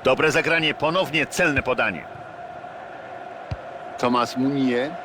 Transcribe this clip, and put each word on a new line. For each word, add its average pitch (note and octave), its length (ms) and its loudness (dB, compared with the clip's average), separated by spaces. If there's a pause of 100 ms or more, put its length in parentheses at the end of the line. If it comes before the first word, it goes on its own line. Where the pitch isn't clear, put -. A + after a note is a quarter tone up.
Dobre C3+ 260 6
zagranie, D#3 440 2
ponownie D#3 520 2
celne D3 360 2
podanie. A#2 420 0 (1900)
Thomas A#2+ 380 2
Meunier. C3 540 2 (140)